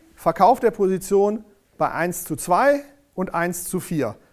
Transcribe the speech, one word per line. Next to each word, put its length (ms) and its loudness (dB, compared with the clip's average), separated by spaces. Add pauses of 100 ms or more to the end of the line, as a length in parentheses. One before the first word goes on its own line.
(140)
Verkauf 460 4
der 100 2
Position 760 0 (320)
bei 140 0
eins 340 -4
zu 120 -6
zwei 460 2 (320)
und 200 -6
eins 300 -4
zu 160 -6
vier. 340 -4 (180)